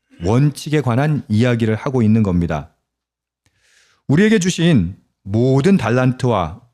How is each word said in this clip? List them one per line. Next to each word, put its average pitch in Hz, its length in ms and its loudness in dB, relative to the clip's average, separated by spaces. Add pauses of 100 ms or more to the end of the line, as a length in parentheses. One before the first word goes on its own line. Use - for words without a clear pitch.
(240)
원칙에 143 580 -2
관한 135 460 -2
이야기를 113 480 0
하고 127 260 -4
있는 110 220 2
겁니다. 85 460 -2 (1400)
우리에게 214 320 4
주신 165 560 0 (280)
모든 131 540 2
달란트와 117 840 -2 (120)